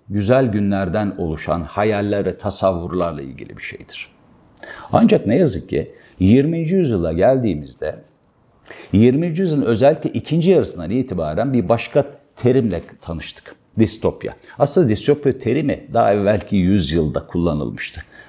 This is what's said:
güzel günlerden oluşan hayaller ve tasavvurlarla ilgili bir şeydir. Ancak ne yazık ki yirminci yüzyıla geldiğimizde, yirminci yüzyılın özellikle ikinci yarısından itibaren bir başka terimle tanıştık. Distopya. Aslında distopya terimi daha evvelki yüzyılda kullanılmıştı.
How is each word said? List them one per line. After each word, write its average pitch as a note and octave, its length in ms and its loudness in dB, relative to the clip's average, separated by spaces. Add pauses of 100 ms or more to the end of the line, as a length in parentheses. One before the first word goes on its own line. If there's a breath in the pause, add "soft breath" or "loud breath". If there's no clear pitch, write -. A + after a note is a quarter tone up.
güzel G#2+ 420 2
günlerden G2 640 -2
oluşan D#2+ 440 -4
hayaller G2+ 640 -2
ve F2+ 120 -4
tasavvurlarla E2+ 840 -2
ilgili B1 360 -16
bir - 40 -20
şeydir. - 480 -16 (800 loud breath)
Ancak - 360 4
ne A2 100 2
yazık C#3+ 320 0
ki - 220 -4 (280 soft breath)
yirminci D#3 560 2
yüzyıla G2+ 380 0
geldiğimizde, F#2 800 0 (960 loud breath)
yirminci D3 480 4
yüzyılın D#3 240 0
özellikle B2+ 440 2
ikinci D#3+ 400 0
yarısından F#2 400 2
itibaren G2+ 640 -2
bir G#2+ 160 2
başka A#2 360 0 (300)
terimle A#2 480 0 (180)
tanıştık. - 540 -12 (240)
Distopya. - 560 0 (240 loud breath)
Aslında C#3+ 300 2
distopya C#3 480 0
terimi C3+ 560 -4
daha A2 200 2
evvelki G2+ 420 0
yüzyılda E2 720 0
kullanılmıştı. D2+ 760 -4 (280 loud breath)